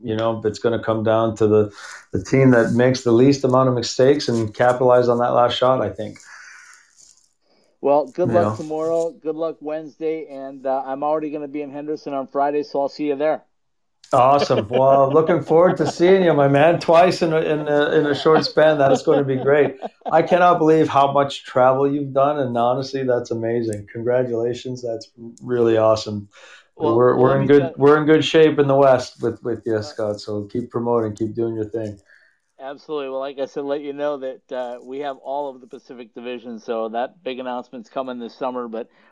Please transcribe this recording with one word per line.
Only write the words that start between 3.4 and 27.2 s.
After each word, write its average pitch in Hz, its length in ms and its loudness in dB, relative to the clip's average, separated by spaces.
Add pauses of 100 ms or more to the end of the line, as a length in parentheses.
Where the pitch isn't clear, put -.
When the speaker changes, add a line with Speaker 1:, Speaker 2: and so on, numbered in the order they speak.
Speaker 1:
amount 131 260 2
of 127 60 0
mistakes 127 540 0
and 113 260 -2
capitalize 123 540 2
on 120 100 2
that 123 120 -2
last 123 280 2
shot, 127 220 2
I 104 100 -4
think. 101 280 -12 (1600)
Speaker 2:
Well, 143 260 2
good 170 220 -4
Speaker 1:
You - 40 -2
Speaker 2:
luck - 200 2
Speaker 1:
know. 110 40 -8
Speaker 2:
tomorrow. 160 540 -4
Good 156 240 -8
luck 160 260 -6
Wednesday. 156 680 -8
And, 135 380 -14
uh, 135 200 -2
I'm 135 160 -8
already 151 280 -4
gonna 147 180 -10
be 147 140 -10
in 143 80 -12
Henderson 147 440 -10
on 135 140 -6
Friday, 147 340 -2
so 147 180 -6
I'll 139 80 -2
see 151 200 -6
you 143 80 -2
there. 147 280 -4 (680)
Speaker 1:
Awesome. 131 560 2
Well, 135 420 4
looking 160 320 2
forward 175 360 4
to 151 80 -2
seeing 180 380 2
you, 160 100 4
my 143 140 4
man, 151 320 4
twice 175 420 4
in 165 100 0
a, 160 80 2
in 151 260 -2
a, 147 260 2
in 156 140 2
a 147 80 0
short 156 300 2
span. 151 340 2
That 139 140 4
is 147 100 2
gonna 143 220 2
be 135 120 -2
great. 135 400 2 (340)
I 160 120 4
cannot 175 360 2
believe 160 300 4
how 139 240 2
much 143 320 -2
travel 135 460 2
you've 139 220 -6
done, 139 260 0
and 123 200 -4
honestly, 135 460 -2
that's 123 260 -2
amazing. 113 640 -4
Congratulations. 120 880 -4
That's 113 280 -10 (320)
really 120 360 0
awesome. 110 500 0 (480)
Speaker 2:
Well, 151 200 0
Speaker 1:
We're, 123 200 4
we're 127 120 4